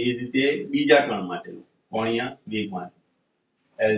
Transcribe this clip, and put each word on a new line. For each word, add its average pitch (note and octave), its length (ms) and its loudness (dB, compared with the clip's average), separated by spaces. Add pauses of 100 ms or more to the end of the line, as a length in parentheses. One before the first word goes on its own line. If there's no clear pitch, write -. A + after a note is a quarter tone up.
જ - 20 0 (120)
રીતે B2 240 -2 (280)
બીજા C#3+ 360 6
કણ G#2 240 -4
માટેનું - 360 -12 (260)
કોણીય A#2 340 -2 (260)
વેગમાન G2 380 -6 (880)
એલ G#2+ 180 4